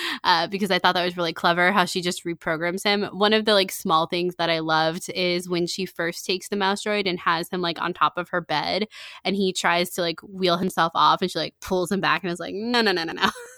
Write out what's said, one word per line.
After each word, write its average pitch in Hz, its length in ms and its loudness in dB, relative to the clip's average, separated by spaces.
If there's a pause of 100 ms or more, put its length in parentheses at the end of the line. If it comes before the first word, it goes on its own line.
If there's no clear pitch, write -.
(240)
Uh, 170 220 2
because 196 240 -2
I 185 80 4
thought 180 160 4
that 175 100 2
was 180 140 -2
really 170 160 -2
clever 175 380 4
how 196 140 4
she 180 180 -2
just 180 200 -4
reprograms 170 600 -4
him. 202 220 2 (120)
One 208 160 4
of 220 120 4
the, 214 100 6
like, 190 160 4
small 165 340 2
things 175 300 -2
that 165 160 0
I 165 80 0
loved 160 500 0
is 180 400 -2
when 175 160 0
she 185 220 -4
first 170 360 -6
takes 190 260 -4
the 208 60 -4
mouse 196 280 -2
droid 208 260 0
and 175 100 -2
has 170 300 -2
him, 185 100 -4
like, 170 220 -2
on 175 140 -4
top 151 220 0
of 175 120 -6
her 180 120 -2
bed, 175 460 -2 (360)
and 190 120 0
he 190 160 2
tries 175 440 0
to, 190 60 -4
like, 165 200 -4
wheel 185 360 0
himself 170 360 0
off, 156 300 4
and 180 80 -2
she, 165 80 -4
like, 151 220 -6
pulls 180 300 -2
him 196 80 0
back 151 220 0
and 175 100 -4
is 170 80 -6
like, 175 140 -8
"No, 233 280 0
no, 208 100 4
no, 170 140 0
no, 165 80 -8
no." 185 160 2 (280)